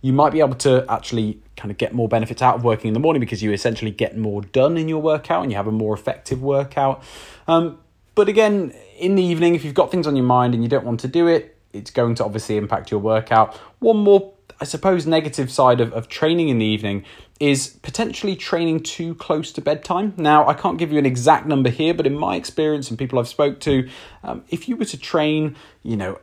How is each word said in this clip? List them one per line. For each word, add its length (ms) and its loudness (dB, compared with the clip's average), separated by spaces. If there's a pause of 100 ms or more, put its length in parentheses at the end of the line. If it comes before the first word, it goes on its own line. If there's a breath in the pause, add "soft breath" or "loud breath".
you 100 0
might 200 6
be 100 2
able 140 2
to 340 2
actually 520 -4 (140)
kind 160 -10
of 60 -10
get 160 -4
more 160 -2
benefits 320 -2
out 140 4
of 100 -4
working 240 0
in 40 0
the 60 0
morning 220 2
because 200 -6
you 120 0
essentially 380 -4
get 260 -4
more 240 -4
done 360 2
in 120 -4
your 120 -4
workout 420 -2
and 100 -4
you 20 -4
have 120 -4
a 40 -2
more 220 -2
effective 480 -6
workout. 600 0 (460 loud breath)
Um, 320 2 (360)
but 120 6
again, 460 2 (240)
in 180 0
the 80 4
evening, 320 2
if 80 -4
you've 100 -8
got 160 2
things 160 -2
on 120 0
your 80 2
mind 280 4
and 100 0
you 60 -2
don't 160 0
want 140 -4
to 80 -8
do 200 2
it, 280 0 (160)
it's 200 -14
going 240 0
to 100 -2
obviously 320 -4
impact 320 -4
your 100 -2
workout. 560 2 (220 loud breath)
One 200 2
more, 360 4 (260)
I 60 -8
suppose, 400 0
negative 460 -2
side 300 4
of, 120 -2
of 140 -8
training 420 0
in 80 2
the 80 2
evening 400 -4 (340 loud breath)
is 280 0 (160)
potentially 520 -6
training 460 -2
too 320 -8
close 380 -4
to 100 -8
bedtime. 560 -2
Now, 300 4
I 80 2
can't 240 -2
give 120 -2
you 60 2
an 80 2
exact 400 2
number 240 0
here, 240 0
but 140 0
in 100 -2
my 200 -2
experience 520 -4
and 80 -8
people 220 -2
I've 80 -2
spoke 340 -2
to, 260 0 (360 loud breath)
um, 260 -10
if 180 -6
you 100 -4
were 80 -2
to 120 -12
train, 580 -2 (280 loud breath)
you 120 -4
know, 280 -6